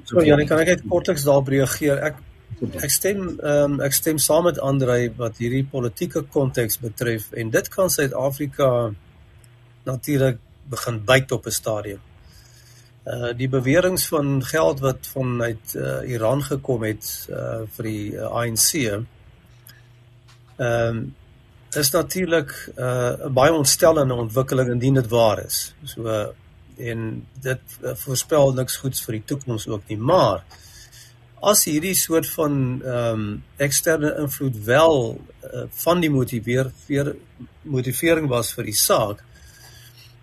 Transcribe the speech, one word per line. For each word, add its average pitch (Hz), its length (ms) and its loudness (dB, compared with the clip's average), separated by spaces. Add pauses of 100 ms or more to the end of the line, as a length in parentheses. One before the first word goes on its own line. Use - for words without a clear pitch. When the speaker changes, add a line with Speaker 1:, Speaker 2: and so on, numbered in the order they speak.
Speaker 1:
sorry, 170 240 4
Janie, 147 200 6
kan 156 120 2
ek 165 80 2
net 175 220 2
kortliks 170 340 0
daarop 139 240 4
reageer? 135 560 2
Ek, 151 120 -4 (360)
Speaker 2:
Asseblief. - 320 -8
Speaker 1:
ek 139 80 -2
stem, 190 480 -2
ehm, 143 420 2
ek 139 120 0
stem 156 240 0
saam 151 260 4
met 170 160 2
Andrei 123 560 2
wat 117 220 -8
hierdie 123 260 -2
politieke 139 580 -4
konteks 131 580 0
betref, 117 520 -6
en 113 180 -6
dit 170 200 0
kan 185 200 0
Suid-Afrika 135 1000 0 (920)
natuurlik 131 520 0 (320)
begin 113 360 -6
byt 135 260 4
op 117 140 -4
'n 110 60 -6
stadium. 104 480 -4 (1040)
Eh, 120 340 -4
die 131 120 -2
beweringe 170 480 4
van 139 460 0
geld 160 360 2
wat 131 280 -2
vanuit, 120 680 -4
eh, 135 360 -4
Iran 123 320 0
gekom 135 400 -4
het, - 460 -6
eh, 113 320 -6 (140)
vir 117 80 -10
die, 104 340 -6
eh, 110 180 -6
A 117 100 -2
N 113 100 -4
C, 110 440 0 (1600)
ehm, 117 460 0 (680)
is 147 180 0
natuurlik, 165 840 0
eh, 123 500 -2
'n 143 80 -4
baie 139 200 8
ontstellende 151 600 4
ontwikkeling 123 560 0
indien 123 240 2
dit 127 140 4
waar 107 380 4
is. - 280 -8 (100)
So, 117 220 -10
eh, 107 220 -2 (500)
en 117 480 -8 (160)
dit, 131 180 -4 (240)
eh, 131 120 -6
voorspel 139 580 2
niks 127 240 -2
goeds - 260 -6
vir 113 100 -8
die 107 120 -6
toekoms 123 420 -6
ook 107 200 -6
nie. 107 100 -6
Maar 120 460 4 (960)
as 208 240 4
hierdie 165 300 -2
soort 160 320 0
van, 139 580 -2
ehm, 113 500 -2 (220)
eksterne 147 600 0
invloed 135 460 -4
wel, 131 580 4 (200)
eh, 123 280 -12
van 175 300 0
die 160 100 2
motiveer-, 127 640 0 (140)
veer-, 143 300 -2 (460)
motivering 151 680 0
was 120 260 0
vir 117 100 -6
die 107 120 -6
saak, 113 480 2 (1000)